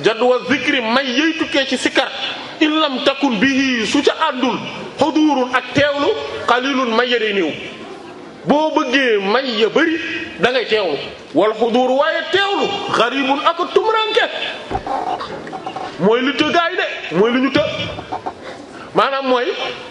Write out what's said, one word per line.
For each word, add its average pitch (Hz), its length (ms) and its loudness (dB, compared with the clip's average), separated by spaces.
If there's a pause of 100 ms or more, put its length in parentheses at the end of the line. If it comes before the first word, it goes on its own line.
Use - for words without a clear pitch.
jadwa 233 360 4 (100)
zikri, 277 320 0
may 240 260 0
yey 311 320 0
tukkee 277 280 0
ci 254 120 -2
sikkar, 269 300 0 (520)
in 311 200 4
lam 277 240 0
takun 269 340 2
bihi, 262 480 2
su 277 160 0
ca 415 120 4 (160)
àndul, 247 280 -2 (400)
hudurun 269 560 2
ak 247 100 2 (100)
teewlu, 285 360 2 (380)
qalilun, 254 480 2
may 247 120 2
ya 240 100 2
day 214 140 0
néew." 170 200 0 (920)
Boo 302 300 4
bëggee 254 480 2
may 233 240 2 (140)
ya 220 80 4
bari, 320 300 2 (420)
da 220 100 4
ngay 247 160 0
teewlu. 185 320 0 (360)
Wal 202 200 4
hudur, 240 360 2
waaye 320 320 2 (100)
teewlu, 381 340 2 (300)
gharibun, 269 500 2
ak 330 120 2 (160)
tumuranke. 440 520 2 (1700)
Mooy 226 220 4
li 277 100 0
të 302 200 0
gaay 339 240 2
de, 311 400 -4
mooy 214 160 4
li 254 140 2
ñu 269 60 2
të. 285 100 4 (1300)
Maanaam 269 340 2
mooy, 254 240 2 (380)